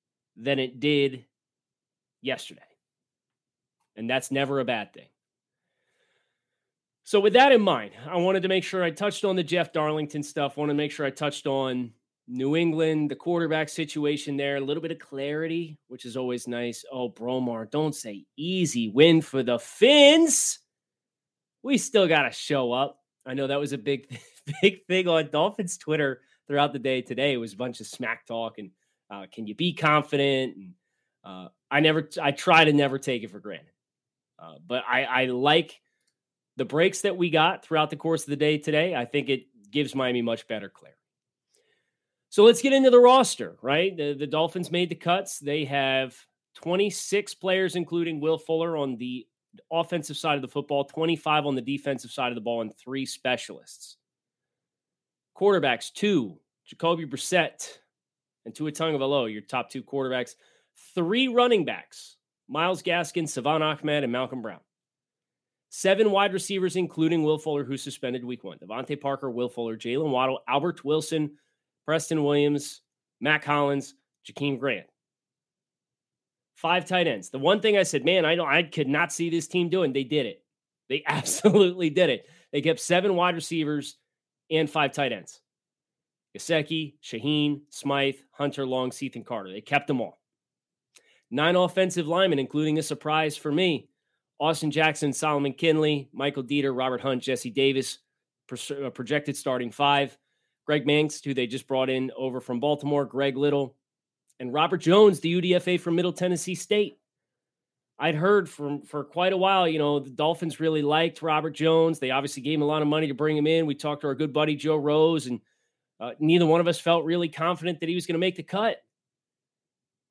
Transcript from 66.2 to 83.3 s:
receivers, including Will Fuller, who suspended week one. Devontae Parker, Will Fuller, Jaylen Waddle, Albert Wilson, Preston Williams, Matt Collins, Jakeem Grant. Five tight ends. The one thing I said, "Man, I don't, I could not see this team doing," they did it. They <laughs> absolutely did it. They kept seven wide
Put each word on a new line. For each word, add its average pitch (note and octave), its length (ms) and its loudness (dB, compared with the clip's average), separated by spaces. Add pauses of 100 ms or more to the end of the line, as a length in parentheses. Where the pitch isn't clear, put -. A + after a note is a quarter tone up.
receivers, F#3 420 -4
including E3 480 0
Will D3+ 140 2
Fuller, D3 260 -4
who C3 140 -8
suspended B2+ 480 -8
week B2 180 -10
one. F2 140 -16
Devontae A#2+ 420 -10
Parker, C#3 300 -6
Will A#2+ 200 -4
Fuller, A2+ 280 -6
Jaylen C3 320 -4
Waddle, C3 380 0
Albert D3 360 -2
Wilson, D3+ 480 -2 (540)
Preston D#3 380 -2
Williams, D3 580 0 (400)
Matt D3+ 220 2
Collins, C#3+ 520 0 (320)
Jakeem C#3 320 -4
Grant. B2 280 -4 (1700)
Five F3+ 300 0
tight F3+ 220 2
ends. G#2+ 220 -4
The C3+ 100 -10
one F3+ 220 4
thing G#3 160 4
I F#3+ 60 6
said, C#3+ 200 -2
"Man, F3 220 4
I D#3+ 100 2
don't, E3 140 -2
I E3 140 4
could D3 240 -4
not D3 260 0
see E3 160 -4
this E3 180 -2
team F3 220 0
doing," D#3+ 240 0
they C3+ 100 -2
did C3+ 220 -2
it. - 180 -12 (460)
They C#3+ 140 -4
<laughs> - 40 -14
absolutely F3+ 840 2
did E3+ 200 4
it. - 180 -4 (240)
They D3 100 -2
kept D#3+ 180 0
seven F#3 360 0
wide F3 200 2